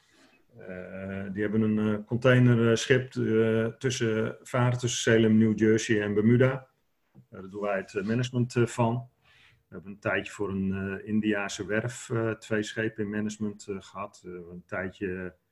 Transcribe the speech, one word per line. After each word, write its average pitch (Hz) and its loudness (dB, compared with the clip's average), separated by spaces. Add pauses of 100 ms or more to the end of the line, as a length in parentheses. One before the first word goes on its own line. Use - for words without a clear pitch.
(580)
Eh, 95 -10
die 104 -4
hebben 104 2
een, 107 2
eh, 107 0
containerschip, 123 4
eh, 113 2
tussen, 113 -2
varen 123 0
tussen 117 0
Salem, 110 6
New 110 4
Jersey 110 4
en 104 -2
Bermuda. 123 4 (460)
Eh, 131 -20 (100)
daar 95 -16
doen 101 -12
wij 101 -2
het, 95 -8
eh, 98 -4
management, 120 -2
eh, 120 4
van. 120 -2 (600)
We 113 -18
hebben 95 -14
een 98 -20
tijdje 101 -2
voor 98 -6
een, 95 -2
eh, 98 -6
Indiase 104 -2
werf, 110 -4
eh, 113 -2
twee 107 -4
schepen 110 -6
in 101 -6
management, 107 -6
eh, 98 -6
gehad. 95 -14
Eh, 90 -14
we 90 -12
hebben 87 -16
een 90 -16
tijdje 92 -6 (180)